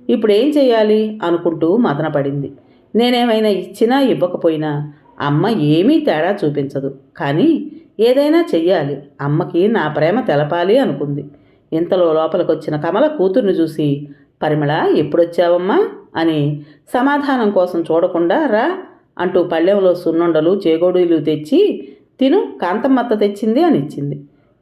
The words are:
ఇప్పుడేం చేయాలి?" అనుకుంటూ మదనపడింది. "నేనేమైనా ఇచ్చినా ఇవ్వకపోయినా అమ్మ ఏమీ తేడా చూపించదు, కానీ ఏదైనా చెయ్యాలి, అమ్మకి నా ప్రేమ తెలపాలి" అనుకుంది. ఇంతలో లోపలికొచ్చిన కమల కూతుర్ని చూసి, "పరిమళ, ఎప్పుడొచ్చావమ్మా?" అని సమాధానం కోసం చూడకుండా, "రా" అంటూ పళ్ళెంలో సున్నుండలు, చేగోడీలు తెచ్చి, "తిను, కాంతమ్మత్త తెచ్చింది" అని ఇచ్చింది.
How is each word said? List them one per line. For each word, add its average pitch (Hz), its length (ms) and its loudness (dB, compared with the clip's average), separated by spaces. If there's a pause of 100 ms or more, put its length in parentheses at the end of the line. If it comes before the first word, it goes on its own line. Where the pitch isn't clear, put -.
ఇప్పుడేం 220 400 2
చేయాలి?" 220 720 2
అనుకుంటూ 170 540 0
మదనపడింది. 143 760 -2 (420)
"నేనేమైనా 233 540 2
ఇచ్చినా 220 520 0
ఇవ్వకపోయినా 156 920 -2 (280)
అమ్మ 151 280 0
ఏమీ 185 520 2
తేడా 190 440 0
చూపించదు, 139 540 -4 (180)
కానీ 175 540 0 (300)
ఏదైనా 294 540 2
చెయ్యాలి, 160 440 0 (220)
అమ్మకి 151 480 0
నా 175 200 0
ప్రేమ 156 320 0
తెలపాలి" 175 580 0
అనుకుంది. 147 460 -2 (480)
ఇంతలో 170 400 0
లోపలికొచ్చిన 156 640 -2
కమల 170 300 0
కూతుర్ని 190 460 0
చూసి, 151 560 -2 (340)
"పరిమళ, 151 540 0
ఎప్పుడొచ్చావమ్మా?" 175 920 0 (280)
అని 151 460 -2 (300)
సమాధానం 269 580 0
కోసం 180 300 0
చూడకుండా, 175 680 0
"రా" 262 320 0 (400)
అంటూ 180 240 0
పళ్ళెంలో 180 520 2
సున్నుండలు, 165 720 0
చేగోడీలు 170 520 2
తెచ్చి, 180 720 0 (320)
"తిను, 320 260 2 (160)
కాంతమ్మత్త 226 560 0
తెచ్చింది" 214 440 0
అని 285 160 4
ఇచ్చింది. 143 460 -6 (380)